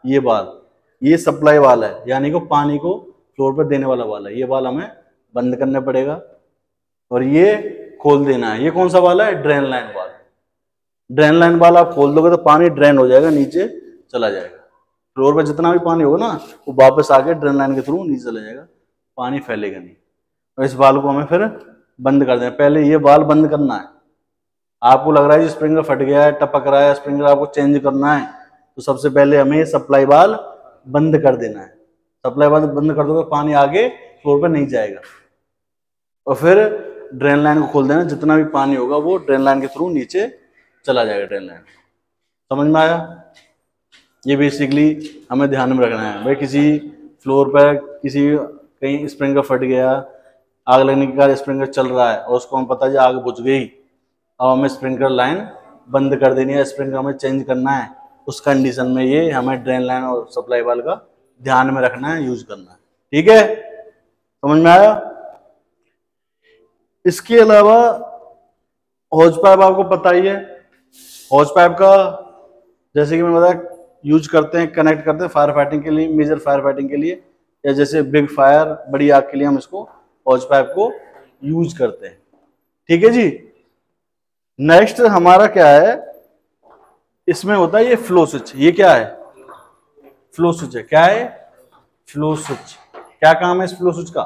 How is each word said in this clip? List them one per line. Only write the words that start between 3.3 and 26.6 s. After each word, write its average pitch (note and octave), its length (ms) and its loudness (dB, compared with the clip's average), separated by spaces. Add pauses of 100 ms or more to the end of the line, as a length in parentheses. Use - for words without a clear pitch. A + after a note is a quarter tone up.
floor C3+ 180 -2
पर D3+ 100 -2
देने C3+ 220 -4
वाला B2 180 -4
वाल G#2 220 -12
है। G#2 120 -12
ये B2+ 60 -6
बाल C3 220 -4
हमें D#3 260 -8 (420)
बंद B2 220 -4
करना C3+ 240 -4
पड़ेगा C3 420 -6 (880)
और B2 120 -4
ये E3+ 360 2 (440)
खोल C#3+ 220 2
देना B2 280 -2
है। A#2 120 -6
ये D#3+ 60 0
कौन F3+ 180 -2
सा F3+ 100 2
वाल F3+ 240 2
है? F#3 200 -2
drain C#3+ 220 0
line A#2+ 320 -8
वाल। F#2 120 -12 (1040)
drain D3+ 220 4
line E3+ 220 4
वाल E3+ 200 6
आप E3+ 160 4
खोल C#3+ 220 2
दोगे D#3+ 160 4
तो F3 60 2
पानी D#3+ 320 4
drain C#3+ 300 2
हो B2+ 100 4
जाएगा, C#3 220 6
नीचे D3+ 380 -2 (440)
चला A2+ 180 -4
जाएगा। F2+ 260 -12 (580)
floor C3+ 200 0
पर D#3+ 80 0
जितना D3+ 300 -2
भी F3 60 0
पानी E3 260 -2
होगा E3+ 220 0
ना, E3 140 -8 (280)
वो C3+ 60 -12
वापस C3+ 360 4
आके C#3 240 2
drain D3 200 -2
line C3+ 200 0
के C3+ 60 -4
through D#3 260 -6
नीचे B2+ 180 -6
चला A2 160 -10
जाएगा, A#2+ 260 -20 (500)
पानी B2+ 240 -8
फैलेगा G#2 380 -10
नहीं। F2 160 -20 (640)
और C3 60 -2
इस C3 100 -4
वाल C3+ 260 4
को C#3 80 -4
हमें C#3+ 180 -4
फिर E3+ 140 -2 (600)
बंद C3+ 260 0
कर B2 120 0
देना। B2 120 -4
पहले D3 320 0
ये D3 140 2
वाल D3 260 4
बंद D3+ 280 2
करना C#3+ 240 -2
है। F#2+ 100 -12 (1000)
आपको C3 300 4
लग C#3+ 120 4
रहा D3 120 4
है D#3+ 60 4
जी D#3+ 60 -2
स्प्रिंकलर D#3 340 -2
फट C#3+ 160 -4
गया C#3+ 260 2
है, D3 80 4
टपक C#3+ 340 -4